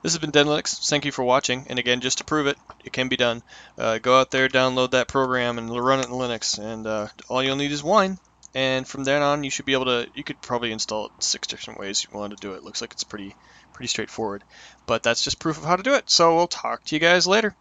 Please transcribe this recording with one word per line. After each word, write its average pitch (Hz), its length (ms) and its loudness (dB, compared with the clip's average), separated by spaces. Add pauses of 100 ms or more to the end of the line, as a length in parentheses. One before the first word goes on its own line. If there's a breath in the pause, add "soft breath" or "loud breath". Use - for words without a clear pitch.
this 165 100 -2
has 165 80 0
been 151 120 -6
Dead 143 140 6
Linux. - 440 -2
Thank 143 160 0
you 143 80 -4
for 131 100 -4
watching. 127 460 0
And 123 100 -4
again, 123 220 0
just 127 160 -2
to - 80 -8
prove 151 220 0
it, 143 100 -2 (260)
it - 80 -12
can 131 160 -2
be 127 80 0
done. 120 280 0 (340 loud breath)
Uh, 113 220 0
go 127 200 6
out 131 100 2
there, 131 200 2
download 127 420 2
that 127 160 2
program, 127 500 0
and 113 120 -8
run 127 320 2
it 123 60 -4
in 120 40 -8
Linux. 123 480 -4
And, 110 260 -8
uh, 107 220 -2 (220)
all 127 120 0
you'll 135 140 0
need 143 160 -2
is 147 100 -4
wine. 190 360 2 (360)
And 131 320 0
from 135 200 -8
then 143 160 2
on, 143 240 2
you 135 40 -4
should - 160 -6
be 135 80 2
able 131 120 2
to, 120 280 0
you 135 120 -12
could - 160 -12
probably 120 320 -2
install 107 320 -4
it - 140 -14
six - 280 -4
different - 320 -12
ways 98 240 -4
you - 140 -12
want 104 140 -6
to 101 100 -16
do 98 140 -8
it. - 80 -14
Looks - 180 -10
like 117 100 -12
it's - 140 -10
pretty, 101 300 -12 (360 soft breath)
pretty 123 160 -12
straightforward. 104 560 -6 (420 loud breath)
But 117 160 0
that's 117 220 2
just - 160 -4
proof 160 180 -4
of 156 60 -14
how 170 140 2
to 190 60 -6
do 269 120 2
it. - 140 -2
So 165 260 6
we'll 170 120 4
talk - 380 -6
to 156 100 -4
you 151 40 2
guys 170 260 6
later. 208 360 2